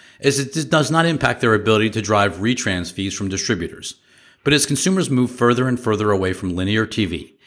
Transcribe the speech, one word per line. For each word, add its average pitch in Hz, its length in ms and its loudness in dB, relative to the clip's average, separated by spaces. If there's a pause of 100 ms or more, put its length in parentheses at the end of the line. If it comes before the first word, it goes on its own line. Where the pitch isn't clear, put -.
(200)
as 135 180 2
it 139 160 -6
d-, 156 100 -2
does 139 260 2
not 165 140 2
impact 143 380 0
their 117 100 4
ability 107 380 2
to 107 100 -4
drive 101 360 2
retrans 98 540 -2
fees 98 220 -6
from 101 160 -6
distributors. 92 680 -4 (480)
But 143 100 4
as 143 100 2
consumers 170 460 0
move 123 200 2
further 123 380 2
and 123 100 0
further 107 320 0
away 95 220 2
from 92 240 -4
linear 104 300 0
T 107 180 -2
V, 82 320 -8 (100)